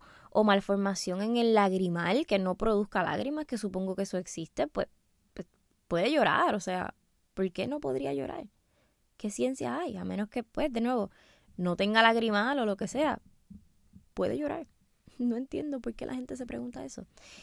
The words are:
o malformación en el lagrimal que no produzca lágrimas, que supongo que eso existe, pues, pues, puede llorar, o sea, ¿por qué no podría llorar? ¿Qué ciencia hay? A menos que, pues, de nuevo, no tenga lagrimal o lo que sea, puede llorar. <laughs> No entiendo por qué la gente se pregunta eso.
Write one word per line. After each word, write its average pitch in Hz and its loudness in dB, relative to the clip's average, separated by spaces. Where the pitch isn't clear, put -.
o 214 4
malformación 196 2
en 226 0
el 233 4
lagrimal 190 4
que 202 2
no 185 0
produzca 208 2
lágrimas, 233 -2
que 254 -4
supongo 190 -4
que 196 -2
eso 190 -4
existe, 175 -4
pues, - -4
pues, - -12
puede 175 2
llorar, 247 4
o 202 -2
sea, 180 -4
¿por 190 -2
qué - -4
no 294 -4
podría 277 -4
llorar? - -6
¿Qué 214 -6
ciencia 247 -2
hay? 294 -6
A 180 -8
menos 190 -4
que, 240 -6
pues, 196 -2
de 226 -2
nuevo, 233 0
no 180 0
tenga 208 4
lagrimal 226 4
o 240 0
lo 202 0
que 196 -4
sea, 285 0
puede 190 0
llorar. 294 -6
<laughs> - -20
No 240 0
entiendo 277 -6
por 233 -6
qué - -10
la - -6
gente 254 -8
se 254 -8
pregunta 240 -8
eso. - -14